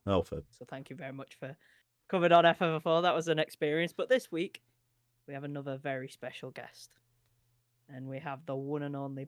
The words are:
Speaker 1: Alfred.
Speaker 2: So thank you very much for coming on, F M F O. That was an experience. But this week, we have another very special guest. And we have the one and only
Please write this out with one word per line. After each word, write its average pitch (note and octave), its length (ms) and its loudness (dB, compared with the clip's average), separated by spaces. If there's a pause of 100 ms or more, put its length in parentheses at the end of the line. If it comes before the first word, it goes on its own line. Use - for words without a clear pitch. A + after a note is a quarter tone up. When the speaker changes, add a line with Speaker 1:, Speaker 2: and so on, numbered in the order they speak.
Speaker 1:
Alfred. F#2+ 380 0 (120)
Speaker 2:
So - 80 -18
thank C3+ 240 -14
you C3+ 60 -14
very C3+ 180 -12
much C3+ 220 -14
for C#3 220 -14 (520)
coming F3 240 4
on, E3+ 140 10
F E3 160 4
M E3 140 2
F D#3 100 -6
O. E3 160 4
That F3 120 2
was D#3+ 140 -2
an D#3+ 100 2
experience. D#3+ 540 0
But - 160 -6
this B3+ 240 2
week, F3 300 -6 (640)
we C#3+ 80 -14
have C#3 100 -10
another C#3+ 320 -6
very C3+ 320 -6
special - 420 -12
guest. - 400 -16 (1040)
And C3 140 -12
we C3 120 -8
have C#3+ 260 -10
the C3+ 100 -4
one C#3+ 260 -4
and C#3+ 140 -6
only C#3 320 -8